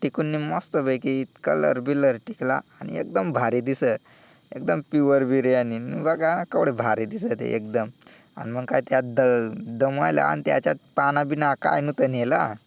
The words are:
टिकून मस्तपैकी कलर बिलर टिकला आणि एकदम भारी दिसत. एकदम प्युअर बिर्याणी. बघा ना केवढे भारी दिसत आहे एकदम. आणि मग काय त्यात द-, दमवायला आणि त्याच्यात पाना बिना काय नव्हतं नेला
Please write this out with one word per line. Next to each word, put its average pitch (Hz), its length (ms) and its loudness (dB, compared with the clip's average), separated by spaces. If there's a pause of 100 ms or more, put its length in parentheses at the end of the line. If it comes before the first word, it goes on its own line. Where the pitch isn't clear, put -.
टिकून 151 420 -2
मस्तपैकी 135 800 -2 (200)
कलर 151 360 2
बिलर 139 360 2 (120)
टिकला 127 320 -2 (220)
आणि - 180 -8
एकदम 185 340 -2
भारी 123 280 2
दिसत. 127 360 0 (540)
एकदम 156 280 -2 (120)
प्युअर 139 320 4
बिर्याणी. 127 540 2 (240)
बघा 160 340 0
ना 180 80 -2
केवढे - 300 0
भारी 110 320 0
दिसत 143 360 -6
आहे 120 140 -4
एकदम. 107 320 -4 (500)
आणि 117 140 -10
मग 123 140 -6
काय 135 160 0
त्यात 131 220 0 (120)
द-, 117 640 2
दमवायला 143 440 2
आणि 151 220 0
त्याच्यात 147 300 2 (200)
पाना 143 280 2
बिना 147 380 0
काय 156 200 2
नव्हतं 143 300 0
नेला 123 260 2 (300)